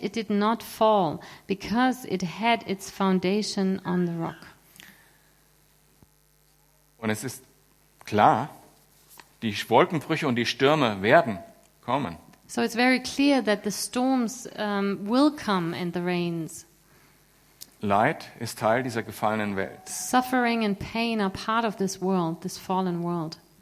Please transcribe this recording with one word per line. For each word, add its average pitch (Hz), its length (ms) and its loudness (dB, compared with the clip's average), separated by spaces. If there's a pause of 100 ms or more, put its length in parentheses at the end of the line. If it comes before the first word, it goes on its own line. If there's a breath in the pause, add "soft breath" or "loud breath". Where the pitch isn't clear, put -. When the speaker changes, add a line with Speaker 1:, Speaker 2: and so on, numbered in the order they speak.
Speaker 1:
it 214 100 -6
did 226 160 -6
not 208 320 2
fall 196 580 2 (280 loud breath)
because 240 580 -2
it 180 160 -4
had 220 460 0
its - 240 -6
foundation 190 960 0
on 180 200 0
the 170 80 -4
rock." 165 240 -6 (2500 loud breath)
Speaker 2:
Und 110 100 -2
es 107 140 -4
ist - 180 -10 (640)
klar, 120 440 4 (920)
die 110 140 -4 (120)
Wolkenbrüche 151 600 2
und 123 80 2
die 117 100 0
Stürme 135 560 2
werden 117 380 4 (440)
kommen. 120 340 -4 (340)
Speaker 1:
So 233 120 0
it's 233 100 -2
very 247 260 4
clear 277 460 2
that 208 180 0
the 208 80 -2
storms, 254 840 -2
um, 202 500 -2
will 262 220 4
come 185 420 -2
and 175 220 -4
the 180 60 -4
rains. 175 680 -4 (1120 soft breath)
Speaker 2:
Leid 107 460 2 (140)
ist 113 180 -8
Teil 123 240 2
dieser 120 220 -4
gefallenen 107 520 -2
Welt. 90 320 -6
Speaker 1:
Suffering 247 760 0
and 202 140 -2
pain 226 420 -4
are 196 80 0
part 226 340 -2
of 208 120 -2
this 190 260 -4
world, 175 400 0
this - 160 -10
fallen 185 460 -2
world. 170 340 -4 (240)